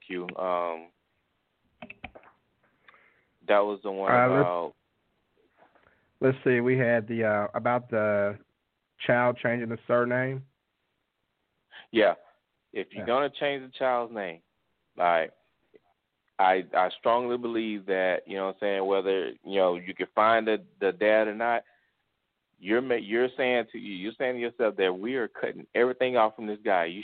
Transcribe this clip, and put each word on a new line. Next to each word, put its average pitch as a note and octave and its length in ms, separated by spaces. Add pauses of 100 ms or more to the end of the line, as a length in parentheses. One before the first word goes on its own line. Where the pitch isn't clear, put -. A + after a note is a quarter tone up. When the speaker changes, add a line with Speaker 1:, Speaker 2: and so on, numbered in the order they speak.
Speaker 1:
Q? F2+ 160 (160)
Um, F2 480 (2500)
that G#2 120
was G2+ 240
the G2+ 80
one F#2+ 200
Speaker 2:
Uh, B2 160
let's, - 140
Speaker 1:
about F2 320 (1500)
Speaker 2:
let's C3 220
see, B2 160
we B2+ 180
had A#2 300
the, A2+ 160
uh, G#2 280
about A#2+ 380
the G#2 480 (680)
child B2 360
changing A#2+ 260
the A#2 180
surname. B2+ 560 (1500)
Speaker 1:
Yeah. G2+ 220 (580)
If G2+ 200
you're G2+ 80
Speaker 2:
Yeah. G#2 60
Speaker 1:
gonna C3+ 240
change C#3 340
the C3 120
child's A#2+ 380
name, F2+ 260 (560)
I, E2+ 340 (1080)
I, F#2+ 340
I F#2 180
strongly A#2+ 460
believe A2+ 500
that, F#2 400
you G2 100
know F#2+ 100
what F#2+ 80
I'm - 60
saying, G2 260
whether, F#2+ 460 (120)
you G2 120
know, F#2 180
you F2+ 180
can F2+ 220
find A2 320
the, G#2+ 160 (180)
the G2 120
dad G#2+ 340
or G#2+ 80
not, A#2 300 (960)
you're G#2+ 200
ma-, C3 140
you're A2+ 420
saying B2 360
to A#2 60
you, G2+ 160
you're F#2+ 240
saying B2+ 180
to A#2+ 40
yourself A#2+ 360
that F#2 200
we A#2 200
are A#2 100
cutting - 480
everything B2+ 420
off A2 200
from A2 100
this G#2 180
guy. F#2 200
You F2+ 200